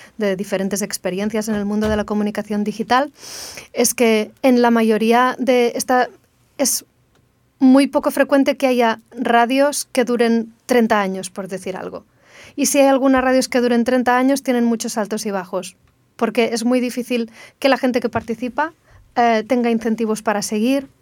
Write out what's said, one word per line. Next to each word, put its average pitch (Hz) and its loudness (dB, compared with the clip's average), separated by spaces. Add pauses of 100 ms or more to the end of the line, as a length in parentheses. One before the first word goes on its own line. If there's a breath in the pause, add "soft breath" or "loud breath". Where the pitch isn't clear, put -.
(180 loud breath)
de 196 -2
diferentes 196 -4
experiencias 208 -6
en 214 -4
el 202 -4
mundo 208 -2
de 214 -2
la 202 -4
comunicación 208 -4
digital, 226 -2 (600 loud breath)
es - 0
que 220 2 (100)
en 247 4
la 240 4
mayoría 226 2
de 240 2
esta, 254 0 (500)
es - -2 (760)
muy 262 6
poco 294 -2
frecuente 277 2
que 269 0
haya 233 0 (160)
radios 262 2
que 247 0
duren 233 0 (120)
treinta 226 2
años, 190 -6
por 190 -12
decir 185 -8
algo. 180 -12 (500 loud breath)
Y 285 0
si 285 2
hay 269 6
algunas 269 4
radios 254 2
que 254 0
duren 240 2
treinta 247 2
años, 269 2
tienen 240 0
muchos 233 -2
altos 214 -4
y 208 -4
bajos, 185 -6 (400)
porque 226 0
es 233 -4
muy 247 0
difícil 240 -4 (300 loud breath)
que - 0
la 262 4
gente 254 0
que 247 -2
participa, 240 -6 (460 soft breath)
eh, 233 2
tenga 240 0
incentivos 226 -2
para 208 -2
seguir, 254 -2 (140)